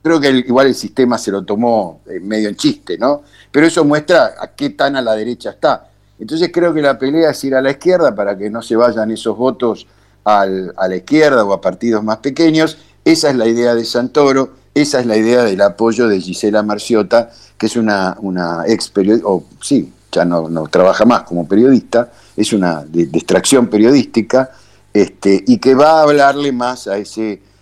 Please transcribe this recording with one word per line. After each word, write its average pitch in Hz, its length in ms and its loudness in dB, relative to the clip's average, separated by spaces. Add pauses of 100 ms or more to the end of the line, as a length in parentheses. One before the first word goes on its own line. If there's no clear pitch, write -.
creo 160 180 0
que 139 100 0
el, 131 100 2
igual 127 300 2
el 123 60 0
sistema 120 440 -2
se - 120 -8
lo 98 140 -4
tomó, 104 640 -2
eh, 92 100 -12
medio 104 300 -4
en 101 80 -8
chiste, 101 420 -4
¿no? 135 240 -2 (300)
Pero 151 140 4
eso 165 180 2
muestra 147 560 2
a - 80 -12
qué - 220 -6
tan 139 260 -2
a 131 60 -2
la 113 120 -2
derecha 117 360 -8
está. - 380 -4 (300)
Entonces 160 340 -4
creo 170 220 0
que 151 80 -2
la 139 160 0
pelea 151 320 0
es - 140 -6
ir 135 100 -2
a 131 80 2
la 135 80 0
izquierda 165 440 0
para 101 220 -4
que 101 140 -8
no 117 100 -8
se 113 140 -6
vayan 110 360 0
esos 107 260 -6
votos 117 500 -4 (380)
al, 95 520 0
a 95 120 -2
la 92 80 -4
izquierda 139 480 2
o 101 80 -4
a 95 80 -2
partidos 107 420 -2
más 110 160 -4
pequeños. 156 600 0 (260)
Esa 156 260 2
es 131 60 0
la 113 100 0
idea 120 280 0
de 117 100 -2
Santoro, 131 680 0 (240)
esa 143 240 0
es 123 80 -2
la 110 100 0
idea 117 280 2
del 98 160 0
apoyo 110 480 2
de 98 120 0
Gisela 104 440 -2
Marciota, 107 680 0 (260)
que 117 100 -4
es 110 100 -6
una, 101 440 -2
una 87 460 -4
ex 107 220 -2
periodista, 104 400 0
o 92 160 0 (160)
sí, 104 320 -2 (180)
ya 85 140 0
no, 85 240 -2
no 80 200 -6
trabaja 92 360 4
más 117 180 4
como 85 240 -6
periodista, 117 640 2 (260)
es 107 160 -4
una 87 320 -2
de, 82 220 -2
de 76 120 -4
extracción 101 500 2
periodística, 120 840 2 (420)
este, 98 540 0
y 120 120 4
que 131 160 2
va 151 240 4
a 156 40 4
hablarle 143 500 2
más 123 340 -6
a 98 100 -4
ese, 104 440 -8 (220)